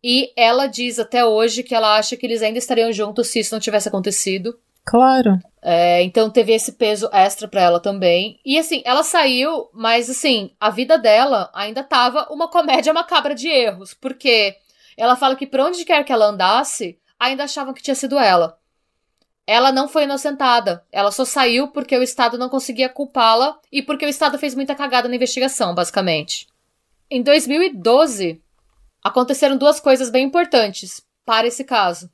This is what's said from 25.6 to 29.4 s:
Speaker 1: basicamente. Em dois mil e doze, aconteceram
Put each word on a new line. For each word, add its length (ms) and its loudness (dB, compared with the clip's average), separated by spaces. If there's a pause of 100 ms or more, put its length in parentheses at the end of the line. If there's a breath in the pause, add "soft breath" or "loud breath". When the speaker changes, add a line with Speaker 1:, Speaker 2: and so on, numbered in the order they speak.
Speaker 1:
basicamente. 720 -4 (600)
Em 120 -4
dois 240 4
mil 160 -2
e 100 0
doze, 680 0 (640)
aconteceram 540 0